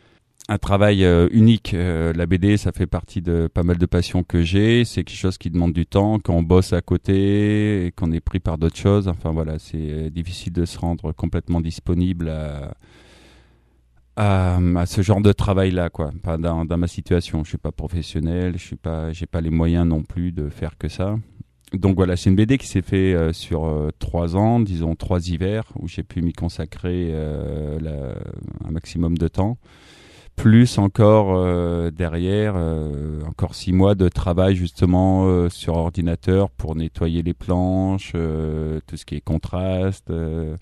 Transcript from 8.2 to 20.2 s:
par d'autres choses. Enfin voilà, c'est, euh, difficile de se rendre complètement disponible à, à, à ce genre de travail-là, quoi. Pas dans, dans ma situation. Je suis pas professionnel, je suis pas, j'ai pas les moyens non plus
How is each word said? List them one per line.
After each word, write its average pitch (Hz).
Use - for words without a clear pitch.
par 82
d'autres 80
choses. 101
Enfin 85
voilà, 78
c'est, -
euh, 78
difficile 85
de 85
se -
rendre 82
complètement 85
disponible 85
à, 73
à, 95
à 87
ce -
genre 98
de 104
travail-là, 95
quoi. 76
Pas 82
dans, 82
dans 85
ma 87
situation. 80
Je -
suis -
pas 78
professionnel, 85
je 85
suis -
pas, 80
j'ai 85
pas 85
les 80
moyens 85
non 80
plus 87